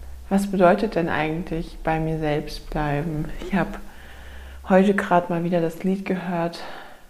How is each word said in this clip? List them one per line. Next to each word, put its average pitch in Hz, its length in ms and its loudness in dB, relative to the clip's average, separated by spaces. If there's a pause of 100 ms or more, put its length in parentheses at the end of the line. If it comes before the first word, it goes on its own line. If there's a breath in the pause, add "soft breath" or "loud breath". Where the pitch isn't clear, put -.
(280 loud breath)
was 202 180 2
bedeutet 196 480 6
denn 170 140 2
eigentlich 160 760 -2
bei 160 160 2
mir 160 200 0
selbst 151 520 -2
bleiben? 151 540 -2 (160)
Ich 359 140 -4
habe - 240 0 (920 loud breath)
heute 196 260 8
gerade 175 380 2
mal 170 120 0
wieder 175 160 2
das 165 220 -2
Lied 190 220 0
gehört, 170 560 -2 (500 loud breath)